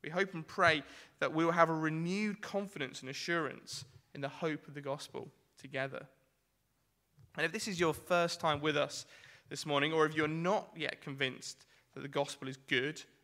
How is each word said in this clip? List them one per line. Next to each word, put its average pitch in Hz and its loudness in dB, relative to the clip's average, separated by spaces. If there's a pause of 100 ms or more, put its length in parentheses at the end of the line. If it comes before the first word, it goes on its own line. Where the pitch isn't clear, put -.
We 151 -8
hope 185 0
and 160 -8
pray 165 6 (380)
that 139 2
we 160 4
will 165 4
have 170 8
a 165 2
renewed 170 0
confidence 196 -6
and 131 -10
assurance 151 -4 (300)
in 143 -6
the 139 -4
hope 151 -4
of 147 -16
the 143 -10
gospel 143 -8 (300)
together. 135 -6 (1300)
And 151 2
if 165 0
this 214 -4
is 185 -4
your 165 4
first 170 2
time 147 2
with 151 2
us 143 0 (440)
this - -8
morning, 147 2
or 156 6
if 156 -2
you're 151 2
not 165 0
yet - -6
convinced 135 -6 (260)
that 135 -10
the 139 -8
gospel 139 -2
is 135 -8 (100)
good 139 0 (220)